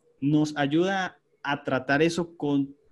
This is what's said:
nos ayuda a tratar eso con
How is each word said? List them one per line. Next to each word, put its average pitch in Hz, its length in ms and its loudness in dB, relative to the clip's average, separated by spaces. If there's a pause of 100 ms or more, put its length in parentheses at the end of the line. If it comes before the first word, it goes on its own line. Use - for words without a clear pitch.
(200)
nos 151 380 2
ayuda 175 640 -2 (240)
a 139 200 -4
tratar 139 380 0
eso 170 340 0
con 143 400 -2 (160)